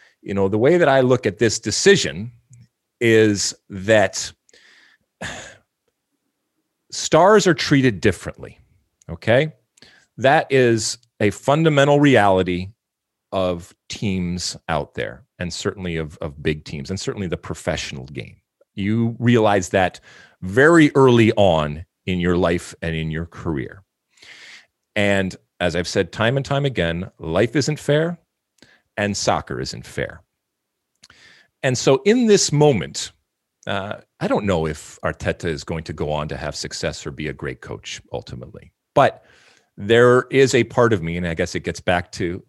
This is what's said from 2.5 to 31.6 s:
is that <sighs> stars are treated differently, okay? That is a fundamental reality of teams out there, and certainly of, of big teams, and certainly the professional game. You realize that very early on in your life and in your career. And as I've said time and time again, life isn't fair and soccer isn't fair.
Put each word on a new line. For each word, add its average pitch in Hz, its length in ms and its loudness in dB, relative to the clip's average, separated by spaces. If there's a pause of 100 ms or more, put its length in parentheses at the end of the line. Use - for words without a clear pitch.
is 110 540 4 (160)
that 98 640 0 (920)
<sighs> - 60 -12 (1700)
stars 190 540 4
are 170 60 6
treated 131 480 0
differently, - 580 -4 (500)
okay? 127 440 0 (640)
That 135 320 2
is 120 480 2 (240)
a 104 80 2
fundamental 143 720 2
reality 98 720 2 (580)
of 90 420 -4 (140)
teams 90 720 -6 (100)
out 76 280 -4
there, 60 280 -10 (160)
and 87 140 -8
certainly 92 420 -8
of, 80 220 -10
of 76 260 -12
big 78 220 -4
teams, 69 240 -12
and 95 100 -8
certainly 104 280 -8
the 85 100 -6
professional 76 720 -8
game. - 280 -16 (380)
You 113 460 -2
realize 107 500 2
that 92 320 0 (400)
very 147 520 6
early 120 440 6
on 80 480 2 (220)
in 90 120 -2
your 87 160 0
life 87 460 -2
and 85 120 -6
in 80 160 -6
your 80 160 -6
career. 73 580 -8 (1120)
And 98 400 0 (280)
as 87 160 -2
I've 87 100 -4
said 92 240 -2
time 117 240 -2
and 139 100 -4
time 143 200 -2
again, 87 440 -4 (100)
life 87 360 -2
isn't 147 240 -4
fair 160 400 -2 (800)
and 104 180 -4
soccer 76 460 -4
isn't 64 260 -12
fair. - 360 -10 (1400)